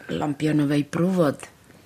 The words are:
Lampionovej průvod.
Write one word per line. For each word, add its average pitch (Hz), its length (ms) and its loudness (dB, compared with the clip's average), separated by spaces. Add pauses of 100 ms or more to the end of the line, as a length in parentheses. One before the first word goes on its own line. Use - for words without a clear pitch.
(200)
Lampionovej 147 640 0
průvod. 165 520 2 (500)